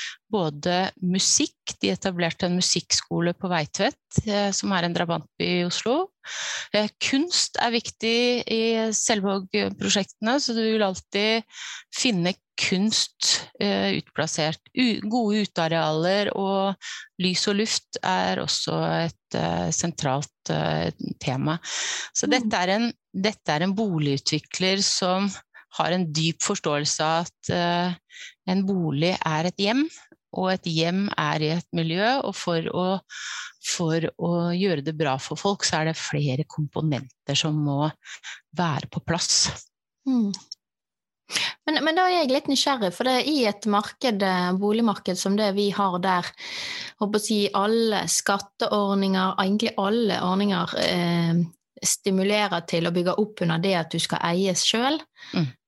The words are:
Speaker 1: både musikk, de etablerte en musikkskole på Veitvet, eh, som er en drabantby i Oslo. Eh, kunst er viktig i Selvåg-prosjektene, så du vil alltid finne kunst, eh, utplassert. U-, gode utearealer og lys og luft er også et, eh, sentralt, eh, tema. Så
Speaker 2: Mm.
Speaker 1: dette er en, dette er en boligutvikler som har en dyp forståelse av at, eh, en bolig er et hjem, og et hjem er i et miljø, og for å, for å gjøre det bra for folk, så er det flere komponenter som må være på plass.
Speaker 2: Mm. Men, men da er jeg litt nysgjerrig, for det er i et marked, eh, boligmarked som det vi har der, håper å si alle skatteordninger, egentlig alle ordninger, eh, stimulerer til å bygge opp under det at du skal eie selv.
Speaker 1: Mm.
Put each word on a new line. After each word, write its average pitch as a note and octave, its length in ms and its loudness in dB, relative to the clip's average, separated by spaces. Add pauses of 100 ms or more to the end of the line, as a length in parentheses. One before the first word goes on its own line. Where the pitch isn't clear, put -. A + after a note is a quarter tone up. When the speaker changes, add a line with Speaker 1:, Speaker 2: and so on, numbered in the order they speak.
(280)
Speaker 1:
både F3+ 640 0 (120)
musikk, F#3 500 2 (280)
de G3 100 2
etablerte F3+ 560 -2
en F3 120 2
musikkskole F3 760 0
på - 140 -6
Veitvet, F3+ 460 0 (320)
eh, G3+ 240 2
som G3+ 220 -2
er F3 120 2
en F3 100 0
drabantby F3 680 -2
i F3 40 2
Oslo. B3+ 460 0 (640)
Eh, G#3+ 140 2 (100)
kunst - 600 0
er A#3+ 100 2
viktig A#3 800 0
i A3+ 400 0
Selvåg-prosjektene, G3+ 1500 0
så A#3+ 140 -2
du A3+ 80 0
vil A3 200 2
alltid G#3 600 -2 (500)
finne F#3 400 2 (220)
kunst, - 880 0 (140)
eh, G3 400 0
utplassert. D#3 580 -2 (160)
U-, B3 340 2
gode G#3+ 380 2
utearealer E3 880 0
og G3 400 0 (460)
lys F3+ 280 0
og G3+ 80 2
luft - 460 -2
er F#3 360 0
også - 420 -2 (240)
et, - 300 -8
eh, - 360 -2
sentralt, D3+ 800 -4
eh, D#3 400 0 (300)
tema. C#3+ 380 -2 (560)
Så - 120 -2
Speaker 2:
Mm. D4 40 2
Speaker 1:
dette A#3+ 240 2
er F3+ 160 2
en, A3+ 220 0 (220)
dette G3 340 -4
er D#3 140 2
en F#3+ 120 0
boligutvikler F3+ 1080 0
som F#3+ 480 0 (440)
har D#3 180 0
en F3+ 200 0
dyp D#3+ 280 0
forståelse D3+ 600 -2
av E3 260 2
at, - 240 -10
eh, F3 440 0 (540)
en F#3 180 2
bolig F3 580 0
er D#3+ 220 0
et F3+ 120 -4
hjem, A#3+ 300 2 (440)
og F#3 200 -2
et F#3+ 120 -4
hjem F3 520 0
er D3+ 260 0
i D3+ 80 2
et E3+ 220 -2
miljø, F3+ 520 0
og G3 100 -4
for E3 280 -2
å, F#3 380 -2 (640)
for E3 360 0 (180)
å E3+ 340 0
gjøre F3 320 0
det D#3 120 -4
bra C#3+ 220 0
for - 180 -8
folk, - 280 -2
så D#3+ 160 0
er D#3 60 2
det D#3+ 100 -2
flere D3 480 -2
komponenter C#3+ 880 -4
som D3+ 200 0
må D3 360 0 (640)
være E3 360 -2
på - 140 -6
plass. - 460 0 (560)
Speaker 2:
Mm. A#3 260 2 (1300)
Men, D4+ 160 2
men D#4+ 140 2
da F#4 100 4
er F4+ 160 2
jeg C4 80 2
litt C4+ 160 0
nysgjerrig, C4 480 2
for A#3 100 -2
det B3+ 80 2
er B3+ 160 0
i C#4+ 180 2
et G3+ 200 -2
marked, G#3 560 0
eh, F3+ 300 2
boligmarked G3+ 640 2
som G3 180 0
det G#3 180 2
vi G3+ 160 2
har F#3 280 0
der, F3+ 240 2 (760)
håper G#3 180 2
å G#3 60 -4
si G3+ 280 2
alle G#3+ 540 2
skatteordninger, G3 1300 2
egentlig G#3 380 2
alle G3+ 460 2
ordninger, F#3 560 0
eh, E3+ 560 2 (500)
stimulerer F#3+ 840 2
til E3+ 200 2
å E3+ 60 0
bygge F3+ 260 2
opp G#3+ 240 -2
under E3 180 2
det F#3+ 140 2
at D#3+ 160 -2
du E3+ 100 -2
skal - 280 -2
eie F#3 260 2
selv. C4+ 460 2 (320)
Speaker 1:
Mm. E3+ 120 2 (220)